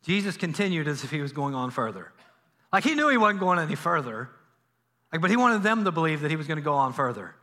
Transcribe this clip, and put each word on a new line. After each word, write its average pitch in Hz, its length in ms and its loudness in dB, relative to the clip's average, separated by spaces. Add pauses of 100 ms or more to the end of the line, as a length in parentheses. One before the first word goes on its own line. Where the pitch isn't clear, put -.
Jesus 196 320 -2
continued 170 540 -2
as 143 160 -6
if 131 60 -8
he 151 100 -4
was 143 100 -6
going 139 240 -4
on 127 160 -4
further." 110 400 -6 (640)
Like, 190 100 4
he 320 100 2
knew 302 140 2
he 269 100 6
wasn't 208 220 4
going 185 180 4
any 160 180 -2
further. 131 540 -4 (840)
Like, 165 80 -2
but 180 80 2
he 226 80 4
wanted 233 260 4
them 214 220 2
to 180 80 0
believe 156 280 0
that 151 80 0
he 156 60 0
was 156 100 -6
gonna 156 140 -4
go 147 140 0
on 135 180 2
further. 120 520 -2